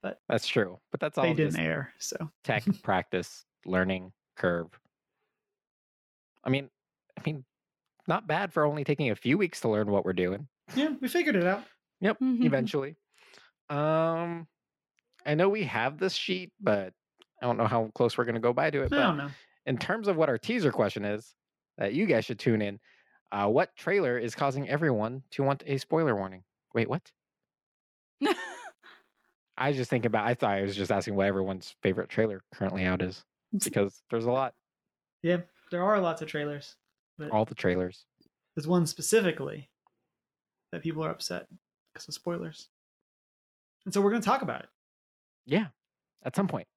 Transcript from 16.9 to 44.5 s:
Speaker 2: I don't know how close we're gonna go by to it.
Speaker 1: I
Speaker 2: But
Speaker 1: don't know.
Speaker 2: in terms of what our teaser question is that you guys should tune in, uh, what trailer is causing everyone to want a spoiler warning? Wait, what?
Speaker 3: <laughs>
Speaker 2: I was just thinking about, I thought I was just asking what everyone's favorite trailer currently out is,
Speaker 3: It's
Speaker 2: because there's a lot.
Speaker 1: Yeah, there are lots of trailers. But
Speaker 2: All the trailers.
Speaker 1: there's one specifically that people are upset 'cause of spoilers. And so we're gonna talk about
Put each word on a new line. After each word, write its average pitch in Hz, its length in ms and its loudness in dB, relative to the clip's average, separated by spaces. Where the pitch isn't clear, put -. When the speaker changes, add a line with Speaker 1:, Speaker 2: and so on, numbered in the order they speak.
Speaker 2:
I 123 40 -4
don't 120 120 0
know 113 100 2
how 113 260 2
close 120 240 2
we're 123 80 2
gonna 117 140 -2
go 120 140 2
by 147 180 2
to 143 100 0
it. 135 40 0
Speaker 1:
I - 40 0
Speaker 2:
But 285 120 2
Speaker 1:
don't 180 160 2
know. 143 120 -6
Speaker 2:
in 131 100 0
terms 202 300 -2
of 185 100 2
what 156 120 4
our 120 100 2
teaser 208 320 2
question 104 340 0
is 104 300 -6
that 101 160 -2
you 175 140 2
guys 120 180 4
should 110 140 -8
tune 110 240 2
in, 101 160 -6
uh, 101 160 2
what 139 300 2
trailer 165 400 0
is 113 160 -4
causing 139 340 -2
everyone 131 540 0
to - 120 -2
want 135 240 0
a 139 100 -2
spoiler 151 380 2
warning? 95 280 -6
Wait, 117 160 0
what? 151 220 -6
Speaker 3:
<laughs> 285 80 0
Speaker 2:
I 131 100 0
was 147 100 0
just 123 140 -2
thinking 120 160 0
about, 107 180 2
I 120 80 4
thought 120 180 2
I 98 120 2
was 98 120 -2
just 98 160 -2
asking 101 240 0
what 98 120 4
everyone's 95 560 -2
favorite 95 260 0
trailer 107 320 0
currently 95 300 -2
out 92 180 0
is, 92 220 -6
Speaker 3:
It's 196 120 -2
Speaker 2:
because 101 440 -2
there's 113 160 -2
a 123 60 0
lot. 131 240 -2
Speaker 1:
Yeah, 175 200 2
there 175 140 -2
are 208 160 4
lots 165 240 -2
of 156 40 -10
trailers. 147 480 -6
But - 140 -10
Speaker 2:
All 110 140 2
the - 100 -12
trailers. 90 500 -2
Speaker 1:
there's 151 120 -6
one 170 200 4
specifically 156 840 0
that 165 100 -8
people 160 240 -4
are 156 60 -4
upset - 360 -8
'cause - 140 -18
of 147 80 -12
spoilers. 170 540 -8
And 190 80 -8
so 202 80 2
we're 202 100 4
gonna 226 120 0
talk 247 180 2
about - 220 -6